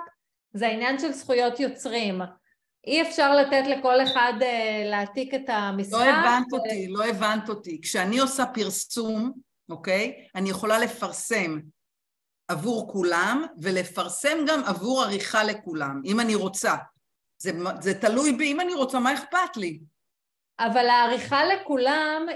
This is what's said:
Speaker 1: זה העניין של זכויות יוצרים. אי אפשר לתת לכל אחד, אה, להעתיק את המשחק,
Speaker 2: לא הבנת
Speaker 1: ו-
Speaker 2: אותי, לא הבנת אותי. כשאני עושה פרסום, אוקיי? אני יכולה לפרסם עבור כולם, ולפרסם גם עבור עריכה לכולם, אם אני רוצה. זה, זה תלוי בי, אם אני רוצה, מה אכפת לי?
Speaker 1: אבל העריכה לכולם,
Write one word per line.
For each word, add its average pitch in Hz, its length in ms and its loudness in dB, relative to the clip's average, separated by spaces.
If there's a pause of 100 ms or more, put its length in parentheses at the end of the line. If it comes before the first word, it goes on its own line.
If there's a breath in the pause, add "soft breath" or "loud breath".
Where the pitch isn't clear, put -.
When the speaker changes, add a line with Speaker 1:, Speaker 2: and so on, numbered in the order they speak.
(520)
Speaker 1:
זה 208 140 -2
העניין 240 320 0
של 285 140 -2
זכויות 247 480 0
יוצרים. 226 600 -2 (680)
אי 311 160 2
אפשר 311 340 4
לתת 277 300 4
לכל 269 360 4
אחד, 254 300 2 (100)
אה, 220 480 0
להעתיק 208 440 -2
את 269 140 -2
המשחק, 202 500 -2
Speaker 2:
לא 240 60 4
הבנת 247 480 4
Speaker 1:
ו- 269 40 0
Speaker 2:
אותי, 220 320 -4
לא 202 180 -2
הבנת 214 420 0
אותי. 185 340 -8
כשאני 202 360 0
עושה 262 280 0
פרסום, 220 880 -4 (380)
אוקיי? 196 420 -2 (220 loud breath)
אני 190 160 -2
יכולה 214 280 2
לפרסם 196 800 -2 (880)
עבור 196 440 -4
כולם, 190 520 2 (180)
ולפרסם 185 840 -2
גם 294 180 2
עבור 240 380 0
עריכה 208 420 0
לכולם, 156 600 -4
אם 214 160 0
אני 220 140 2
רוצה. 190 400 0 (640)
זה, 185 120 -6 (300)
זה 190 140 0
תלוי 233 380 2
בי, 285 200 0
אם 311 80 -2
אני 359 140 -2
רוצה, 254 240 0
מה 254 160 2
אכפת 359 420 -2
לי? 170 220 -6 (840)
Speaker 1:
אבל 233 280 2
העריכה 240 560 4
לכולם, 311 920 0